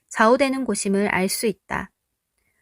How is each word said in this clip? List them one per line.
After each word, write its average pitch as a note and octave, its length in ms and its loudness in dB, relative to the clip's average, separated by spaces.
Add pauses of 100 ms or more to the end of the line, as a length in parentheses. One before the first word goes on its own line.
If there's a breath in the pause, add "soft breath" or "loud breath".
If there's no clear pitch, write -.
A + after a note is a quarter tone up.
좌우되는 C4 540 2
곳임을 G#3 440 -2
알 F#3 200 0
수 - 200 -4
있다. - 420 -6 (720)